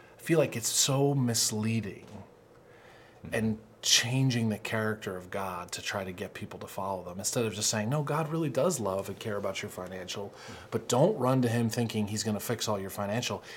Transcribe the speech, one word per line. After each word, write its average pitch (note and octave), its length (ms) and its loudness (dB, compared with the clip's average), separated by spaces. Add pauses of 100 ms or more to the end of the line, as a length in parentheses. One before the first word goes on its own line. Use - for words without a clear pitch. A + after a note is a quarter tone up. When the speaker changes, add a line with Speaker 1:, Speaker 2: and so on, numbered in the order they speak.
(180)
Speaker 1:
I - 40 -20
feel D#3+ 180 4
like C3 180 4
it's A2 100 -2
so C#3 480 4
misleading A2+ 880 2 (1200)
Speaker 2:
Mm-hmm. A#2 100 -4
Speaker 1:
and A2 220 0 (240)
changing A#2+ 680 4
the G#2 80 0
character G#2+ 580 -2
of F2+ 160 -10
God F#2 400 -6
to - 100 -8
try G2+ 220 -4
to F#2+ 80 -6
get F#2 220 -8
people - 260 -10
to G#2+ 80 -10
follow G2 360 -4
them, F2+ 160 -10
instead A#2 260 0
of G#2+ 80 -2
just G#2 160 0
saying, G#2+ 200 0
"No, D3+ 140 0
God D3+ 260 0
really D#3+ 200 0
does B2+ 320 2
love G2 260 -2
and G2 100 -8
care G#2 200 -4
about G2 240 -4
your G2+ 80 -8
financial, F#2 640 -8 (360)
but - 200 -4
don't D#3+ 280 6
run B2+ 260 4
to A#2+ 40 4
him A#2 220 2
thinking A2 380 0
he's G#2 160 -2
gonna G#2 180 0
fix - 260 -2
all G#2 100 0
your G2 120 -6
financial." G#2 520 -2 (160)